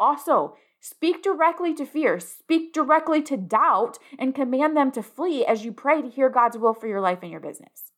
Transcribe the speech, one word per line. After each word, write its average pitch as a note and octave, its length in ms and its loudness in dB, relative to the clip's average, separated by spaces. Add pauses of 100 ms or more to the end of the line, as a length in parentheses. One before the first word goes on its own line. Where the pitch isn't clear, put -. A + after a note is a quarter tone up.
also C4 560 0 (240)
speak - 420 -4
directly E4 520 0
to D4+ 100 -8
fear, A#3 340 0
speak E4 540 -4
directly D#4 500 2
to C#4+ 140 -6
doubt, A3 640 0 (200)
and C4 160 -4
command C4+ 400 0
them C#4 180 2
to A#3 100 -6
flee C#4+ 420 -4
as A3 220 0
you A#3 40 -10
pray D4 300 0
to B3 80 -6
hear C4 220 2
God's A#3+ 280 2
will A3+ 160 2
for A3+ 140 -10
your G3 120 -4
life F3+ 220 0
and F3 80 -12
your D#3+ 100 -14
business. - 580 -18